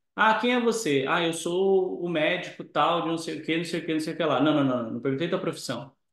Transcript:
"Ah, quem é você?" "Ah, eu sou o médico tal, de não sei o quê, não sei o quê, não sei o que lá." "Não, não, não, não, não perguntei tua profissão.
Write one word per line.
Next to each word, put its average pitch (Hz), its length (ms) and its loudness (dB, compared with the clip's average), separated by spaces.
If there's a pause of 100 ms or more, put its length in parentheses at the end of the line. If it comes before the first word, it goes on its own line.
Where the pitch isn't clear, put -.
(160)
"Ah, 220 240 4
quem 240 140 2
é 254 80 2
você?" 156 460 2
"Ah, 170 160 0
eu 165 100 0
sou 180 680 0
o 175 60 -4
médico 170 540 -2
tal, 160 400 2
de 156 60 -4
não 165 80 0
sei 156 220 -8
o - 60 -12
quê, 160 120 0
não 170 80 -2
sei 170 160 -4
o - 40 -10
quê, 160 80 -2
não 156 80 0
sei 160 120 -4
o 160 40 -8
que 175 60 -2
lá." 135 180 2
"Não, 151 120 4
não, 147 100 4
não, 123 200 0
não, 117 100 -8
não 117 80 -6
perguntei 139 280 -2
tua 180 100 -2
profissão. 143 540 -6 (200)